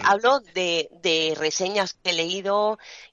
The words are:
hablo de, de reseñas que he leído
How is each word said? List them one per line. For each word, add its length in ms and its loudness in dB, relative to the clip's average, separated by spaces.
hablo 360 4
de, 340 -2
de 340 2
reseñas 580 -2
que 160 -4
he 20 0
leído 640 0